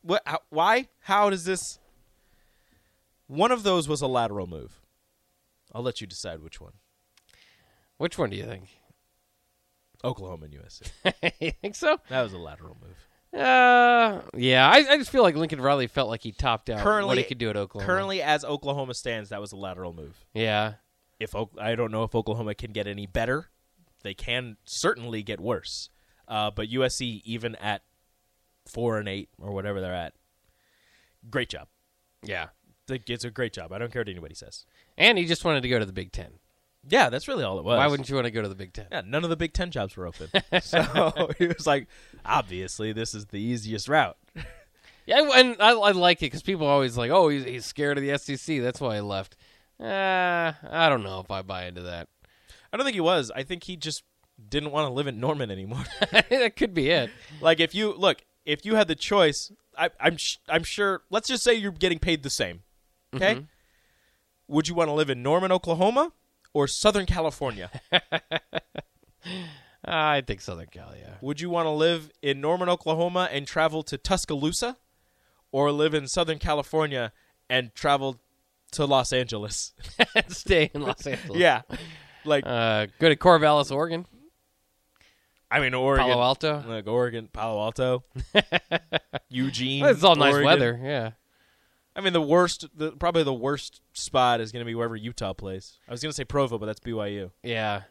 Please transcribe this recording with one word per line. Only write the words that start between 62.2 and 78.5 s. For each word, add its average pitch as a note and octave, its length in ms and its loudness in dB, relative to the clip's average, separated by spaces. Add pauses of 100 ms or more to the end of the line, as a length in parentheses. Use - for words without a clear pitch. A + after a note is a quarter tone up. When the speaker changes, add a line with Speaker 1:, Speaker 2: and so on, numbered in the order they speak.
Speaker 1:
the C3+ 80 -6
same, F2+ 320 -4 (520)
okay? F#3 200 2
Speaker 2:
Mm-hmm. C#3 100 -10 (1080)
Speaker 1:
Would D3+ 140 2
you F3 60 -6
wanna D#3+ 200 0
live D3+ 160 0
in B2 120 -4
Norman, F3+ 300 2
Oklahoma, F#3+ 600 2 (420)
or C#3+ 120 4
Southern G3+ 380 2
California? C#3+ 640 -2 (220)
Speaker 2:
<laughs> F3 80 4 (1900)
I D3+ 360 0
think G#2 180 -8
Southern E2 280 -12
Cal, E2 300 -20
yeah. - 220 -20
Speaker 1:
Would C#3+ 200 -6
you F3 100 -6
wanna E3 240 0
live D#3+ 360 2 (120)
in C#3 180 0
Norman, F3 300 0
Oklahoma, F3 600 0
and C#3 160 -6
travel D#3 380 0
to - 140 -8
Tuscaloosa, E3+ 800 -2 (720)
or C#3+ 180 2
live D3+ 240 2
in C#3 140 -2
Southern D#3+ 300 -2
California D3 720 -2 (360)
and B2+ 260 0
travel C3+ 440 0 (540)